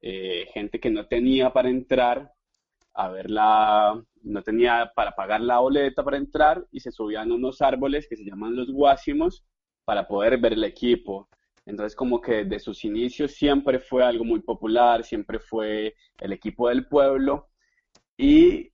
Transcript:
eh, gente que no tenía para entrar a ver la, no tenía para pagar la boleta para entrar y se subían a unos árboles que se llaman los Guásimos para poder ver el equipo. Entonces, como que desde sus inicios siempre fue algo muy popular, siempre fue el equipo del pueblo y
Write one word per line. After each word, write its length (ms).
eh, 520
gente 260
que 100
no 180
tenía 440
para 180
entrar 640
a 160
ver 200
la, 720
no 220
tenía 520
para 180
pagar 280
la 180
boleta 460
para 100
entrar 560
y 80
se 120
subían 400
a 40
unos 260
árboles 460
que 80
se 80
llaman 320
los 160
Guásimos 720
para 240
poder 300
ver 160
el 100
equipo. 640
Entonces, 320
como 240
que 240
desde 140
sus 260
inicios 480
siempre 460
fue 240
algo 200
muy 160
popular, 640
siempre 360
fue 560
el 120
equipo 380
del 180
pueblo 640
y 580